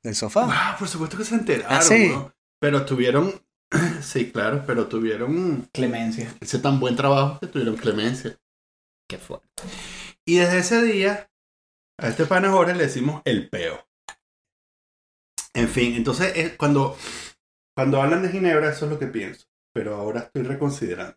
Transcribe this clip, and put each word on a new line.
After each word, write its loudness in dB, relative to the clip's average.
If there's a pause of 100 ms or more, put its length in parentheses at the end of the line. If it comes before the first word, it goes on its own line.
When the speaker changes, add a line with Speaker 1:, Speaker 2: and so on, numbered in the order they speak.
Speaker 1:
¿Del -8
sofá? 0
Speaker 2:
Ah, 0
por -6
supuesto -6
que -6
se -6
enteraron, 0
Speaker 1:
¿Ah, 4
sí? 8
Speaker 2:
¿no? -4 (280)
Pero 2
tuvieron, 2 (380)
<clears throat> 0
sí, -2
claro, -2
pero 0
tuvieron -2
Speaker 3:
Clemencia. -4
Speaker 2:
ese -4
tan 2
buen 0
trabajo 2
que -10
tuvieron -2
clemencia. -2 (720)
Speaker 3:
Qué -12
fuerte. -14 (760)
Speaker 2:
Y 4
desde 4
ese 2
día, 0 (680)
a -2
este 0
pana 4
Jorge 4
le 2
decimos -2
el 0
peo. -6 (1700)
En 2
fin, 0
entonces, 0
eh, -2
cuando, 2 (800)
cuando 2
hablan 2
de 0
Ginebra, 2
eso -6
es -2
lo -4
que -4
pienso. -8 (260)
Pero -4
ahora -4
estoy -6
reconsiderando. -4